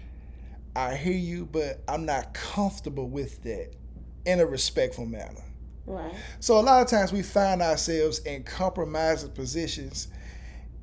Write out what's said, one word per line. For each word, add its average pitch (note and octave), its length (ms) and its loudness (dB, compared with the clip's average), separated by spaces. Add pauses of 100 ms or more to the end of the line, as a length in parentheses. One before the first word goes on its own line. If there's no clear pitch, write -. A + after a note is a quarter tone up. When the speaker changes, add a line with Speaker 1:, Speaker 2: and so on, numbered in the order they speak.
(760)
Speaker 1:
I B2+ 200 0
hear E3+ 200 0
you, F3 300 -2
but D3 400 -2
I'm D#3 180 -2
not C#3 300 0
comfortable D3 720 -2
with C3+ 360 -6
that," G2+ 300 -6 (500)
in F3+ 160 6
a E3 60 8
respectful B2+ 600 0
manner. A2 360 -8 (440)
Speaker 2:
Right. F3 280 -6 (260)
Speaker 1:
So A3 180 6
a G#3+ 40 8
lot B3+ 200 10
of A#3+ 60 4
times G3 240 4
we G3+ 100 0
find F#3+ 400 4
ourselves D#3 580 2
in C#3+ 240 -6
compromising D#3+ 840 0
positions. C3+ 800 -4 (760)